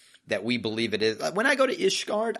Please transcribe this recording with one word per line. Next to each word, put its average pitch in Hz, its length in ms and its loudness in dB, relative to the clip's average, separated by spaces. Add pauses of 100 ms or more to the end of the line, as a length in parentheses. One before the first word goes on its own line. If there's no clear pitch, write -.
(280)
that 101 140 -2
we 120 160 0
believe 110 340 -2
it 104 100 0
is. 110 180 2
Like, 156 160 -2
when 226 100 2
I 285 80 4
go 269 120 4
to 247 100 0
Ishgard, 214 640 -2